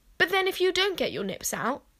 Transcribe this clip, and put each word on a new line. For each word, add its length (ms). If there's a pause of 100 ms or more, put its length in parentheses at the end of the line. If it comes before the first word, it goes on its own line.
(180)
but 120
then 200
if 100
you 140
don't 240
get 160
your 100
nips 300
out 300 (160)